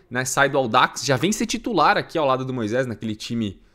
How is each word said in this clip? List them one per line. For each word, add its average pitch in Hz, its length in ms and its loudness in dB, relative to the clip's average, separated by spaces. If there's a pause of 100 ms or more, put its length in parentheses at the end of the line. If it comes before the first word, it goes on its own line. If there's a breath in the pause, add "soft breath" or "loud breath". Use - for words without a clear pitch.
(100)
né, 127 140 -4
sai 139 240 2
do 139 100 0
Audax, 127 460 2
já 135 120 2
vem 170 140 0
ser 220 160 -2
titular 202 500 2
aqui 165 220 -4
ao 151 80 2
lado 131 180 2
do 131 80 -6
Moisés, 120 320 -2
naquele 110 300 -6
time, 110 480 -6 (120)